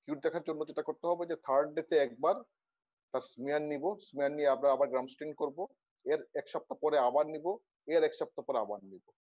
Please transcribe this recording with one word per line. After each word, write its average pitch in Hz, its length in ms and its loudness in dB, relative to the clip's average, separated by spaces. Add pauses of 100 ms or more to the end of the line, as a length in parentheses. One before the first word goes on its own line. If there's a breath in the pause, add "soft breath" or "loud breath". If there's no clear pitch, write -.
cure 147 220 -8
দেখার 160 240 -2
জন্য 156 200 -6
যেটা 151 200 -8
করতে - 220 -8
হবে 175 200 -2
যে 156 60 -4 (100)
third 143 300 2
day 160 140 -2
তে 160 60 4 (100)
একবার 139 300 0 (760)
তার 131 200 -4
smear 143 380 -2
নিব, 143 140 -4 (240)
smear 143 280 -2
নিয়ে 143 180 4
আমরা 135 200 2
আবার 135 180 2
gram 127 200 0
stain 151 180 -10 (100)
করব, 143 180 -4 (540)
এর 156 80 0 (200)
এক - 120 -20
সপ্তাহ - 320 -8
পরে 151 120 4 (120)
আবার 147 260 4
নিব, 156 120 -8 (480)
এর 165 140 8
এক 151 120 -2
সপ্তাহ 143 280 -6
পরে 131 160 0
আবার 101 160 -6 (100)
নিব। 92 140 -20 (200)